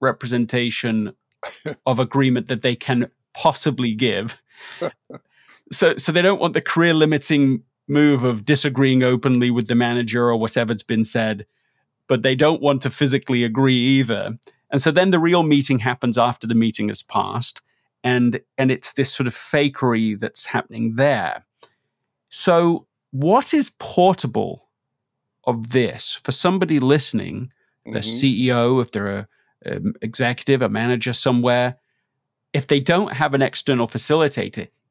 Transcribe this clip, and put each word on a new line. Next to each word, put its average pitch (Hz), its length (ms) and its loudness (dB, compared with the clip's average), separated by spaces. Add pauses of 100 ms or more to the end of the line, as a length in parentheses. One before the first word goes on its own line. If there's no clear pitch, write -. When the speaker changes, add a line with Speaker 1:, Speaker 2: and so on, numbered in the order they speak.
Speaker 1:
representation 117 1120 -2 (340)
Speaker 2:
<laughs> - 360 -12
Speaker 1:
of 127 140 0
agreement 131 500 0
that 120 140 -4
they 120 120 0
can 120 340 -2 (240)
possibly 127 600 -2
give. 110 420 -2 (460)
Speaker 2:
<laughs> - 100 -6 (800)
Speaker 1:
So, 170 240 2
so - 160 -4
they 170 100 2
don't 190 200 4
want 170 120 0
the 165 60 0
career 170 340 2
limiting 147 720 2 (240)
move 143 380 4
of 113 180 -2
disagreeing 135 600 2
openly 123 480 2
with 117 180 -2
the 120 60 2
manager 120 540 0
or 117 60 2
whatever's 110 480 -2
been 110 220 -2
said, 110 400 -4 (640)
but 123 160 0
they 135 120 2
don't 151 260 2
want 139 200 2
to 135 80 -4
physically 127 560 0
agree 131 320 2
either. 120 600 0 (320)
And 139 120 0
so 160 100 2
then 180 200 4
the 180 80 4
real 170 240 4
meeting 143 360 2
happens 123 380 -2
after 120 280 0
the 113 100 -2
meeting 110 340 0
has 101 140 -10
passed, 104 580 -6 (420)
and, 123 360 0 (180)
and 131 140 2
it's - 220 -6
this 135 180 -2
sort 127 160 -4
of 117 60 -6
fakery 120 840 0
that's - 280 -8
happening 113 500 -6
there. 120 480 -2 (880)
So 170 580 2 (240)
what 170 420 2
is 294 260 0
portable - 880 0 (760)
of 117 260 -4
this 120 420 -2 (100)
for - 80 -4
somebody 175 480 0
listening, 127 720 -2 (320)
the 113 160 -8
Speaker 2:
Mm-hmm. - 20 -4
Speaker 1:
C 123 440 0
E 127 80 2
O, 120 260 2
if - 120 -4
they're 101 260 -6
a, 104 100 -10 (360)
an - 380 -6
executive, 123 600 0
a 110 80 0
manager 117 420 -2
somewhere, 123 640 0 (760)
if 139 140 -4
they 147 120 4
don't 175 320 0
have 139 220 -2
an 139 80 0
external 127 460 0
facilitator, 143 800 -2 (220)